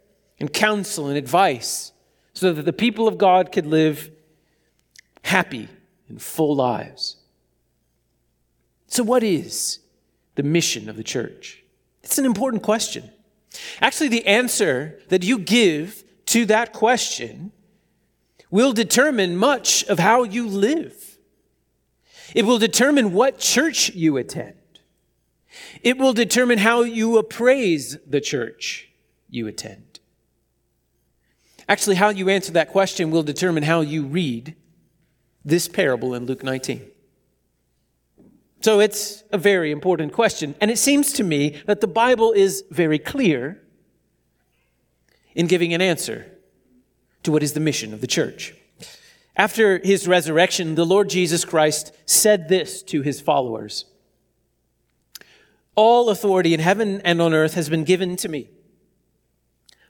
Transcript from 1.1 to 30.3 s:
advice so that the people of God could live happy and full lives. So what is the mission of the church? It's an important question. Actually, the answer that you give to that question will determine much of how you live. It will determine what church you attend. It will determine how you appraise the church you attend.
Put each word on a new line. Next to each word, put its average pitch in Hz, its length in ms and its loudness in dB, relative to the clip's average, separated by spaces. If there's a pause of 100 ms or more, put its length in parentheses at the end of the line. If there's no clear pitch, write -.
advice 147 760 -2 (420)
so 180 180 0
that 151 100 -6
the 160 100 -2
people 220 360 0
of 185 100 -4
God 185 340 4
could 165 140 -2
live 156 440 0 (1120)
happy 135 460 -4 (400)
and 117 120 -20
full 147 340 -2
lives. - 640 -4 (1700)
So - 160 -2
what 240 200 2
is - 580 -4 (540)
the 143 80 -4
mission 143 460 -2
of 104 80 -14
the 110 60 -12
church? - 640 -10 (380)
It's - 160 -4
an 269 80 0
important 226 360 -2
question. 214 480 -4 (720)
Actually, 285 280 0
the 226 180 0
answer 190 840 0
that 180 160 0
you 233 140 2
give 180 640 2 (220)
to 233 200 2
that 220 260 0
question 214 800 -2 (1000)
will 240 220 4
determine 220 640 2
much 247 480 0
of 190 140 -2
how 220 240 4
you 233 240 -4
live. 214 720 -4 (1160)
It 220 100 4
will 233 140 2
determine 233 540 2
what 262 260 2
church - 560 0
you 160 240 0
attend. - 360 -10 (1300)
It 254 140 2
will 262 160 2
determine 240 460 2
how 233 240 4
you 226 360 2
appraise 220 800 0 (100)
the 139 140 -2
church - 720 -8 (380)
you 117 180 -8
attend. 104 540 -16 (1700)